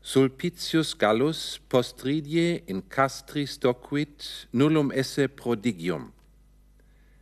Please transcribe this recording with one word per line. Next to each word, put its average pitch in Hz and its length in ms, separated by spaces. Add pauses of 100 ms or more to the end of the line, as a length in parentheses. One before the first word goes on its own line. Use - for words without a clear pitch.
Sulpicius 135 960
Gallus 117 680
postridie 151 960
in 190 220
castris - 680
docuit - 960
nullum 147 400
esse 135 360
prodigium. 90 840 (1080)